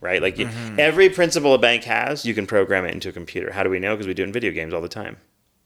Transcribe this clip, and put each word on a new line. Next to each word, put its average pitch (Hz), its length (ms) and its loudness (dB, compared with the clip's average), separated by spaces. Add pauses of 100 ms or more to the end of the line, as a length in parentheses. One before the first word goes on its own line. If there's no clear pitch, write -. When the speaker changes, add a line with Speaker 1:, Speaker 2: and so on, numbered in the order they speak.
Speaker 1:
right? 90 200 0
Like, 92 160 0
you, 104 100 -2
Speaker 2:
Mm-hmm. - 320 -6
Speaker 1:
every 160 300 6
principle 165 440 4
a 131 40 8
bank 117 280 2
has, 120 400 -2
you 113 80 -2
can 101 120 -2
program 95 400 2
it 85 80 -6
into 87 140 -8
a 85 60 -8
computer. 87 400 -8
How 98 100 -2
do 95 60 2
we 95 100 0
know? 101 160 -2
'Cause 104 100 -8
we 92 80 -4
do 95 100 -4
it 90 40 -2
in 101 60 -10
video 104 180 -2
games 80 220 -6
all 85 80 -4
the 85 80 -8
time, 107 260 -12 (500)